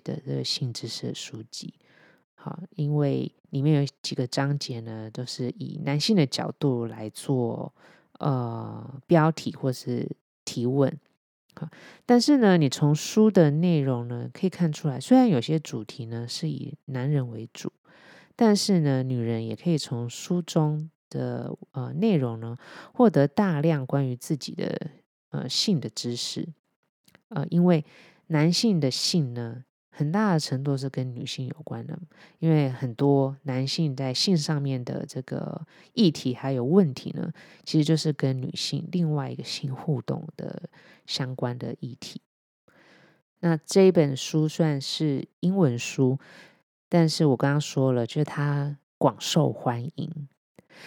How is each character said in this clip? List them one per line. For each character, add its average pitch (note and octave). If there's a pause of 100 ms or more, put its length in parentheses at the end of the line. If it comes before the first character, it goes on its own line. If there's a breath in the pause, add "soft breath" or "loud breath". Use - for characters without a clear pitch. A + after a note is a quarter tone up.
的， D#3+
这 C#3
个 C3
性 B2+
知 A#2
识 A2+
的 A#2
书 -
籍。 - (600 soft breath)
好， - (140)
因 D3
为 C3+ (160)
里 C#3
面 D3
有 C3+ (100)
几 -
个 C3
章 C#3
节 A#2+
呢， A2
都 B2+
是 B2+
以 C#3
男 C#3+
性 G#3+
的 D#3+
角 -
度 B2
来 A2
做， A#2+ (440 soft breath)
呃， A#2
标 D#3+
题 -
或 C3
是 - (300)
提 A#2+
问。 C3+ (600)
好， D#3 (380 loud breath)
但 A#3+
是 C#4+
呢， G3+
你 D3+
从 D3
书 G#3+
的 E3+
内 E3
容 B2
呢， A#2+
可 -
以 -
看 E3+
出 -
来， C3
虽 B3+
然 B3+
有 C3+
些 D#3
主 B2
题 A2+
呢， A#2
是 -
以 - (120)
男 C3
人 C3+
为 A2+
主， - (640 soft breath)
但 A3
是 G3
呢， C3+
女 C3
人 A2+
也 A2
可 -
以 E3
从 A#2+
书 F3
中 D#3 (220)
的， B2 (200)
呃， B2
内 G3
容 A#2+
呢， A#2 (380 loud breath)
获 -
得 C#3
大 E3+
量 D3
关 C#3
于 B2
自 D3
己 -
的， - (400)
呃， C#3
性 E3+
的 A2+
知 A#2+
识。 D#3+ (840)
呃， D3
因 F3
为 E3+ (440 soft breath)
男 D#3
性 F#3+
的 C#3
性 B2+
呢， A#2+ (260)
很 D3
大 G#3
的 D#3
程 C3+
度 C#3
是 C3+
跟 B2+
女 A2+
性 B2+
有 -
关 A#2
的， D#3 (400 soft breath)
因 E3
为 D3+
很 B2
多 C#3
男 C3
性 D3
在 C3
性 F#3+
上 D3
面 C3+
的 -
这 -
个 - (280 soft breath)
议 F#3
题 C3
还 C3+
有 B2
问 D#3
题 -
呢， - (320 loud breath)
其 -
实 D#3
就 D#3+
是 D3+
跟 C3
女 B2+
性 -
另 E3+
外 C#3
一 B2
个 C3
性 -
互 C3
动 - (100)
的 - (380 soft breath)
相 B2+
关 B2
的 B2
议 A#2+
题。 - (1200 soft breath)
那 E3
这 -
一 F#3+
本 C#3+
书 D#3
算 D3+
是 C#3 (100)
英 F#3
文 C3
书， C3+ (680 loud breath)
但 E3
是 D#3
我 C3
刚 C#3
刚 D3
说 C3
了， A#2+
就 -
是 D3+
它 C#3+ (220)
广 B2+
受 C#3
欢 A#2+ (120)
迎。 D3 (580 loud breath)